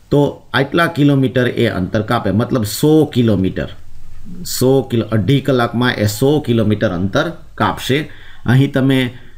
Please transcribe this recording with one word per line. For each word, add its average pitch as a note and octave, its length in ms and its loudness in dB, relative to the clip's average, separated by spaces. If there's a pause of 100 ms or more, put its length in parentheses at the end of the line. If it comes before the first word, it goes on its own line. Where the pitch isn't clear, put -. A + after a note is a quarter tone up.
તો C#3+ 440 0
આટલા C#3 340 0
કિલોમીટર C3+ 600 2
એ A#2 200 0
અંતર F#2 340 -2
કાપે, A2+ 300 -2
મતલબ A2+ 320 0
સો D3+ 420 2
કિલોમીટર, F#2 600 0 (800)
સો C3 360 2
કિલો-, A2+ 300 -2
અઢી A2+ 300 2
કલાકમાં B2 520 0
એ G#2 120 0
સો C3+ 340 2
કિલોમીટર G#2+ 520 0
અંતર G2 400 -2 (240)
કાપશે. C3 560 -2 (340)
અહીં C#3 280 4
તમે C3 400 2 (240)